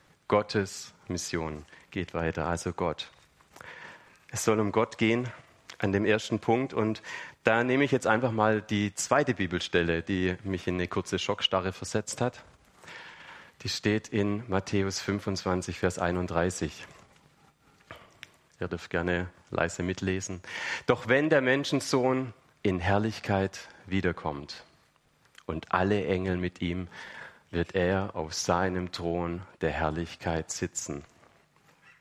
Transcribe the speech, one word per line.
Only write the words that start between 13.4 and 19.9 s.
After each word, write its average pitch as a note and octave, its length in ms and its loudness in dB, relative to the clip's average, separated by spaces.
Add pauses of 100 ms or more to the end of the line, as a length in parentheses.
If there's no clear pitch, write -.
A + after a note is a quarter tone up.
Die A2 80 -6
steht - 380 0
in G#2 420 0
Matthäus G2 520 0
fünfundzwanzig, F#2+ 800 -2
Vers F2+ 200 0
einunddreißig. F2 840 0 (1700)
Ihr F#2 80 -4
dürft - 220 -8
gerne F2 400 0 (220)
leise E2+ 320 -2
mitlesen. F#2 580 -4 (440)